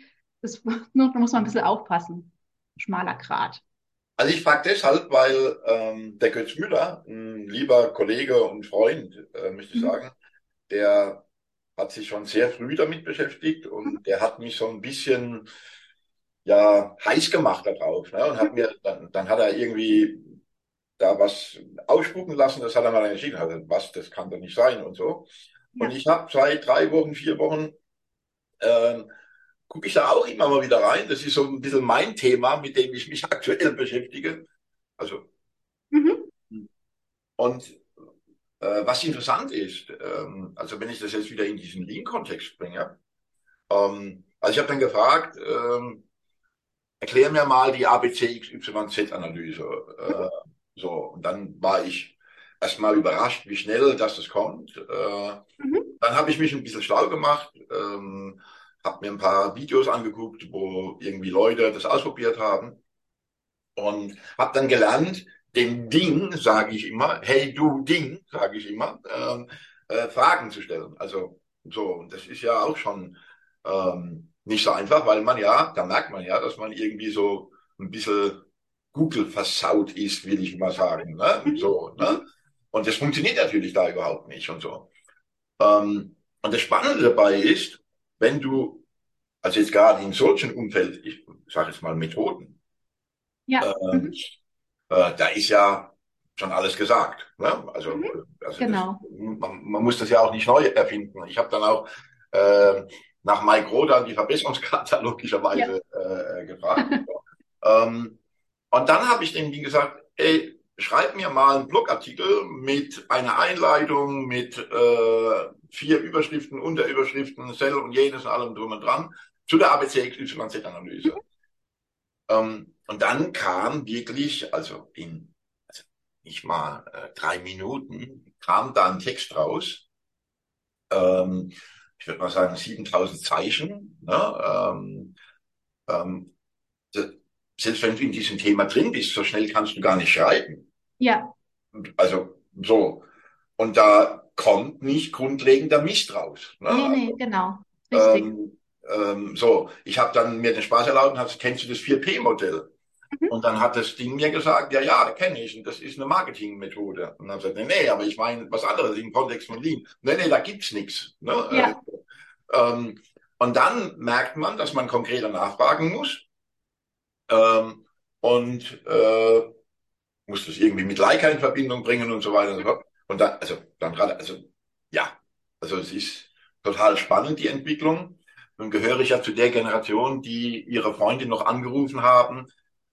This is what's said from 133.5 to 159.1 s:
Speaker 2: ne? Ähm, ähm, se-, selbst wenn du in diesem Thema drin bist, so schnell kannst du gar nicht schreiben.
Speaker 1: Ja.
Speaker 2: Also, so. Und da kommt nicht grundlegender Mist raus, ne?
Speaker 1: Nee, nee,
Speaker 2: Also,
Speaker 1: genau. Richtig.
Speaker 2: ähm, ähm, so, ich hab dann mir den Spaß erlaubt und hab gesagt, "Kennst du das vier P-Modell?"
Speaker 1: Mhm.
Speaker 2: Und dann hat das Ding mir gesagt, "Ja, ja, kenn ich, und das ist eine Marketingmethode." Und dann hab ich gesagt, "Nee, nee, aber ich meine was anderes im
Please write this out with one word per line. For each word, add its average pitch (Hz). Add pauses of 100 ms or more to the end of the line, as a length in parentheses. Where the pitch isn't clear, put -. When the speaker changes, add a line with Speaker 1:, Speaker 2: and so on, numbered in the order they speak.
Speaker 2:
ne? -
Ähm, 98 (720)
ähm, 90 (580)
se-, - (400)
selbst 110
wenn 110
du 123
in -
diesem 107
Thema 101
drin -
bist, -
so 101
schnell 107
kannst 104
du -
gar 95
nicht 85
schreiben. - (260)
Speaker 1:
Ja. - (640)
Speaker 2:
Also, 92 (280)
so. - (520)
Und 110
da 107
kommt 120
nicht 143
grundlegender 135
Mist 196
raus, -
ne? -
Speaker 1:
Nee, 269
nee, 240
Speaker 2:
Also, -
Speaker 1:
genau. 196 (320)
Richtig. 110
Speaker 2:
ähm, 107 (300)
ähm, 101
so, 107 (140)
ich 101
hab 117
dann 117
mir 117
den 107
Spaß 120
erlaubt 135
und 131
hab 120
gesagt, -
"Kennst 123
du 117
das 117
vier 135
P-Modell?" 117 (420)
Speaker 1:
Mhm. 330
Speaker 2:
Und 113
dann 110
hat 120
das 113
Ding 131
mir 151
gesagt, 156
"Ja, 135
ja, -
kenn -
ich, 110
und 113
das -
ist -
eine 135
Marketingmethode." 101
Und 98
dann 98
hab 92
ich 95
gesagt, 113
"Nee, 180
nee, 123
aber 101
ich 104
meine 117
was 113
anderes 117
im 113